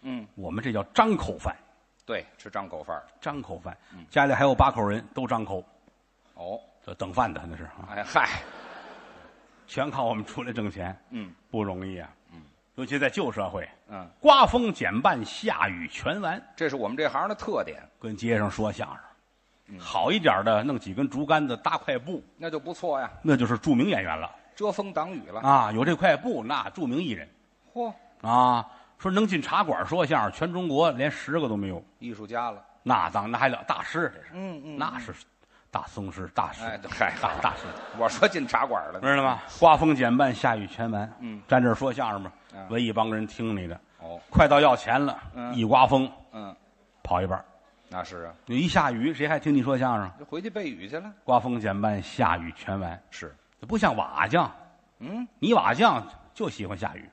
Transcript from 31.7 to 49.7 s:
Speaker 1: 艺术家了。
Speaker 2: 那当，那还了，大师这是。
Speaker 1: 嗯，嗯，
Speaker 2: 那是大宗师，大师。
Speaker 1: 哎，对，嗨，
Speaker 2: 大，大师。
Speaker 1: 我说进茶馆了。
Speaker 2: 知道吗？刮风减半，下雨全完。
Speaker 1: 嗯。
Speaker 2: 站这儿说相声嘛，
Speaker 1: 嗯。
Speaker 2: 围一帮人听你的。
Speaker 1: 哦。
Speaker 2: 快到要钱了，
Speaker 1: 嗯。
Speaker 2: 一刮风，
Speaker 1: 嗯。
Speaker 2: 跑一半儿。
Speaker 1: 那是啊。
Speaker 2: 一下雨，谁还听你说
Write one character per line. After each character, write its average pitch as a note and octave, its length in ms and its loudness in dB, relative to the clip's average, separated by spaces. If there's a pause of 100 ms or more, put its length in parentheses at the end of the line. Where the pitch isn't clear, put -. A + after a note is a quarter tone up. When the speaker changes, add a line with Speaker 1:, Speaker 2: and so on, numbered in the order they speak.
Speaker 1:
艺 A#2 160 -10
术 G#2 120 -16
家 A#2 240 -6
了。 G#2 140 -16 (180)
Speaker 2:
那 F#2+ 280 2
当， G#2 200 -2
那 A#2 80 -2
还 C3 100 4
了， B2 180 -2
大 - 160 -2
师 D#3+ 320 -4
这 - 80 -20
是。 - 100 -20
Speaker 1:
嗯， F3+ 320 -10
嗯， D3+ 120 -12
Speaker 2:
那 F3 220 -6
是 A#3 160 -12 (560)
大 - 120 -2
宗 G2 300 -10
师， F#2 220 -10
大 F#2+ 180 -2
师。 A2+ 120 -12
Speaker 1:
哎， A2+ 120 -8
对， - 140 -14
嗨， F#2 320 0
Speaker 2:
大， G2+ 80 0 (100)
大 - 140 0
师。 - 80 -12 (340)
Speaker 1:
我 A2+ 120 2
说 G#3 200 4
进 D3+ 180 -2
茶 A#2+ 200 2
馆 G#2+ 160 -2 (100)
了。 F#2+ 80 -10
Speaker 2:
知 C#3 160 4
道 C3+ 60 4
吗？ B2+ 180 2 (180)
刮 D#3+ 180 10
风 D#3 180 6
减 B2 200 4
半， C3 200 4
下 A#2 220 2
雨 G#2 100 -6
全 A#2 240 -6
完。 G#2+ 200 -4 (100)
Speaker 1:
嗯。 A2 280 -12
Speaker 2:
站 C3 140 6
这 B2 80 6
儿 A2+ 40 6
说 C3 160 -2
相 A#2+ 200 -4
声 G2+ 100 -6
嘛， F#2 100 -10 (240)
Speaker 1:
嗯。 F#2+ 140 -14
Speaker 2:
围 A#2 140 -2
一 A2+ 100 0
帮 A2 220 0
人 A2 120 -4
听 A2+ 300 -6
你 F2+ 100 -6
的。 E2+ 140 -12 (200)
Speaker 1:
哦。 E2+ 280 -14
Speaker 2:
快 - 180 8
到 C#3+ 140 8
要 C3+ 160 8
钱 B2 240 2
了， C#3+ 180 -2 (160)
Speaker 1:
嗯。 B2 200 -10
Speaker 2:
一 A#2 100 0
刮 B2+ 220 8
风， C3 240 4 (220)
Speaker 1:
嗯。 G2+ 220 -14 (480)
Speaker 2:
跑 F#2 200 0
一 F#2+ 40 -2
半 F#2 120 -4
儿。 - 60 -12 (440)
Speaker 1:
那 F2+ 160 -8
是 E2+ 200 -14
啊。 E2+ 100 -14 (120)
Speaker 2:
一 C3+ 220 0
下 D3+ 240 2
雨， B2+ 220 -2
谁 C#3 120 -4
还 D3+ 120 0
听 D3 160 2
你 C3+ 80 6
说 C3 160 2